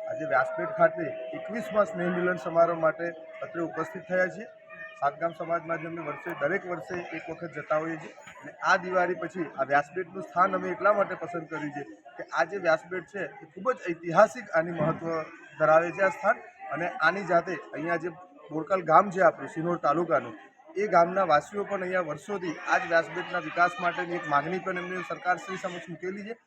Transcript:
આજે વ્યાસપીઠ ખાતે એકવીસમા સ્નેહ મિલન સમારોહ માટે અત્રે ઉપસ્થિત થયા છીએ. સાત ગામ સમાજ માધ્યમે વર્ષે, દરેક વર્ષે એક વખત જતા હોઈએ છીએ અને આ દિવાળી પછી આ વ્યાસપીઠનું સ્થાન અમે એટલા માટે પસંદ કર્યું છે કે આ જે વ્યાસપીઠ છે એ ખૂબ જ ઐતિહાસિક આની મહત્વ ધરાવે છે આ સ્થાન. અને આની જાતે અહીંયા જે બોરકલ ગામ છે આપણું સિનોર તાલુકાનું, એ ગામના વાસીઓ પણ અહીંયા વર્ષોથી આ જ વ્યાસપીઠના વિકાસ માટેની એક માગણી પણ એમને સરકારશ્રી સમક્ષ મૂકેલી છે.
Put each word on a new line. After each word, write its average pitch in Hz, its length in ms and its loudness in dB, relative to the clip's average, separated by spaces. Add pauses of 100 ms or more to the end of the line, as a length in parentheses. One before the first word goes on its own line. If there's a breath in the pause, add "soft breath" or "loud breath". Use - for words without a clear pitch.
આજે 160 220 -6
વ્યાસપીઠ 165 500 0
ખાતે 165 300 4 (280)
એકવીસમા 208 520 -2
સ્નેહ 180 240 -2
મિલન 180 300 0
સમારોહ 170 380 4
માટે 160 300 0 (320)
અત્રે 165 220 -6
ઉપસ્થિત 165 440 -6
થયા 185 240 2
છીએ. 180 180 -12 (480)
સાત 143 220 0
ગામ 165 160 -2
સમાજ 170 320 -4
માધ્યમે 165 360 -6
વર્ષે, 151 360 -6
દરેક 165 280 0
વર્ષે 175 300 -6 (160)
એક 160 140 -8
વખત 165 280 -10
જતા 156 260 0
હોઈએ 160 180 -4
છીએ 156 160 -14 (200)
અને - 180 -16 (120)
આ 175 140 6
દિવાળી 180 440 0
પછી 170 280 -4
આ 135 160 -2
વ્યાસપીઠનું 170 640 0
સ્થાન 185 300 2
અમે 180 120 -2
એટલા 180 240 4
માટે 185 220 2
પસંદ 165 320 -8
કર્યું 151 260 -6
છે 143 100 -8 (300)
કે - 180 -12
આ 160 140 2
જે 202 140 -6
વ્યાસપીઠ 170 500 0
છે 202 120 -8 (160)
એ 160 80 -18
ખૂબ 190 260 -6
જ 254 160 -2
ઐતિહાસિક 175 640 4
આની 175 260 0
મહત્વ 160 300 -2 (480)
ધરાવે 156 360 6
છે 196 120 0
આ 190 120 4
સ્થાન. - 260 2 (280)
અને 156 180 -4 (140)
આની 180 240 2
જાતે 170 280 4
અહીંયા 160 500 -4
જે 175 60 -4 (360)
બોરકલ 160 400 -2
ગામ 175 260 8
છે 185 100 0
આપણું 151 320 4
સિનોર 170 260 0
તાલુકાનું, 147 560 2 (400)
એ 202 120 0
ગામના 180 380 4
વાસીઓ 165 380 2
પણ 190 220 -4
અહીંયા 180 240 -2
વર્ષોથી 170 560 -6
આ 170 160 4
જ - 60 -6
વ્યાસપીઠના 165 600 0
વિકાસ 175 320 2
માટેની 175 400 -2
એક 165 80 -8
માગણી 160 380 0
પણ 180 180 -2
એમને 180 220 -6
સરકારશ્રી 180 580 -4
સમક્ષ 180 260 -8
મૂકેલી 190 380 -8
છે. 226 80 -8 (120)